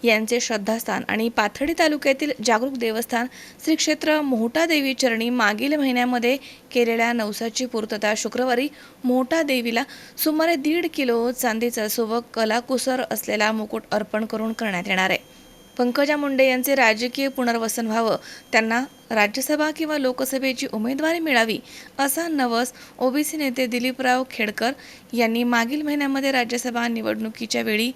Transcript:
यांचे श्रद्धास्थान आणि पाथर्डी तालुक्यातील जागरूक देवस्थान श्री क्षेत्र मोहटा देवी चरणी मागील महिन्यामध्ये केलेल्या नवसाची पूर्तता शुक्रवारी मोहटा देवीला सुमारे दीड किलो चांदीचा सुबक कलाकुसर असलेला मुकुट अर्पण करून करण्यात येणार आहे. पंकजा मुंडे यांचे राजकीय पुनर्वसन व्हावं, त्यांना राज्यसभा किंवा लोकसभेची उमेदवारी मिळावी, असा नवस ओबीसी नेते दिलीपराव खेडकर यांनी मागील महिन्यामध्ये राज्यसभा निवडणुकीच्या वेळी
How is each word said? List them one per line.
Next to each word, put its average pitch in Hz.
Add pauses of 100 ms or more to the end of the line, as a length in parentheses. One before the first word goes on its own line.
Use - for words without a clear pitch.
यांचे 226
श्रद्धास्थान 214
आणि 220
पाथर्डी 233
तालुक्यातील 294 (140)
जागरूक 233
देवस्थान 233 (380)
श्री 320
क्षेत्र 302
मोहटा 262
देवी 294
चरणी 233
मागील 240
महिन्यामध्ये 247 (360)
केलेल्या 233
नवसाची 226
पूर्तता 214
शुक्रवारी 247 (360)
मोहटा 254
देवीला 240 (420)
सुमारे 320
दीड 302
किलो 240
चांदीचा 233
सुबक 226 (140)
कलाकुसर 240 (100)
असलेला 214
मुकुट 220 (100)
अर्पण 214
करून 220
करण्यात 202
येणार 190
आहे. - (360)
पंकजा 277
मुंडे 269
यांचे 254
राजकीय 247
पुनर्वसन 233
व्हावं, 220 (360)
त्यांना 226 (260)
राज्यसभा 254
किंवा 302
लोकसभेची 262
उमेदवारी 277
मिळावी, 233 (400)
असा 277
नवस 247 (260)
ओबीसी 294
नेते 262
दिलीपराव 254
खेडकर 220 (420)
यांनी 233
मागील 240
महिन्यामध्ये 277
राज्यसभा 240
निवडणुकीच्या 220
वेळी 226